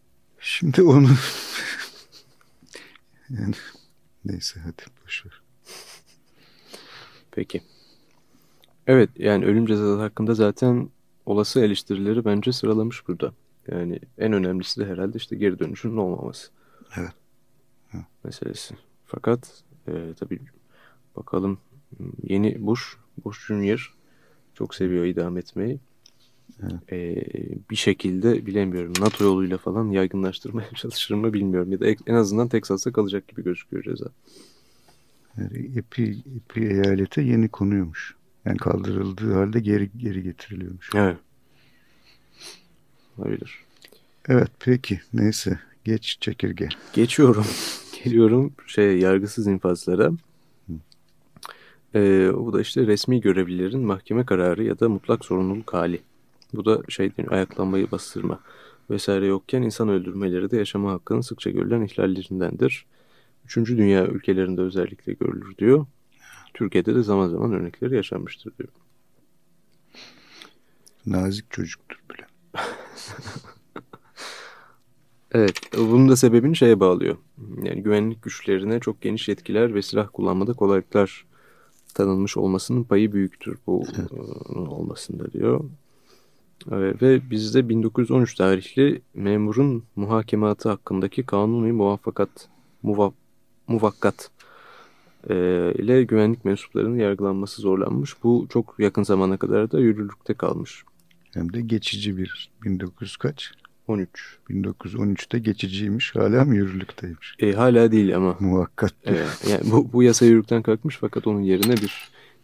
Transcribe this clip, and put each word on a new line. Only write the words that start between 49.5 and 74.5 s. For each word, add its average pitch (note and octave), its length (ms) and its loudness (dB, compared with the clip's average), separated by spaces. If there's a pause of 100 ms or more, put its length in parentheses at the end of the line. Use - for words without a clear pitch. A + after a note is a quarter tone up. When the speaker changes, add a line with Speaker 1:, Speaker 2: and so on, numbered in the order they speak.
Speaker 1:
Hı. F2+ 60 -12 (1200)
Speaker 2:
Ee, F#2+ 400 6
bu A#2 180 -2
da G2 80 2
işte B2 260 0
resmi A2 340 2
görevlilerin F#2 600 0
mahkeme A2 460 -2
kararı F2+ 380 0
ya G#2+ 160 -2
da A#2+ 80 4
mutlak A2+ 360 -2
zorunluluk F#2+ 500 -2
hali. F2 260 -2 (540)
Bu G#2+ 100 -8
da A2 240 2
şey - 280 -4
deniyor, E2+ 160 -6
ayaklanmayı F#2+ 580 -2
bastırma - 500 -6 (500)
vesaire G2 360 0
yokken G2 360 -2
insan A2+ 260 -2
öldürmeleri F#2+ 600 -2
de A#2+ 60 0
yaşama G2+ 360 -2
hakkının A2+ 280 -4
sıkça - 300 -8
görülen F#2+ 320 0
ihlallerindendir, F#2+ 1040 -2 (600)
üçüncü A#2 300 -2
dünya G2 280 4
ülkelerinde F#2+ 540 -2
özellikle F#2 520 -4
görülür - 440 -6
diyor. C#3 300 4 (680)
Türkiye'de G2+ 400 0
de B2 80 4
zaman G2 260 2
zaman F2+ 240 -2
örnekleri F2+ 420 -4
yaşanmıştır G2 640 -6
diyor. - 100 -12 (2500)
Speaker 1:
Nazik G2 440 -4
çocuktur - 480 -12 (120)
bile. - 160 -20 (360)
Speaker 2:
<laughs> - 40 -8 (2750)